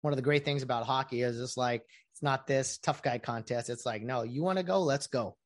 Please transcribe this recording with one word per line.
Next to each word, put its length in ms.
One 120
of 40
the 60
great 220
things 180
about 220
hockey 380
is 160
it's 180
like, 260
it's 80
not 260
this 300
tough 240
guy 160
contest. 520
It's 160
like, 160
"No, 220
you 200
wanna 200
go? 180
Let's 260
go." 280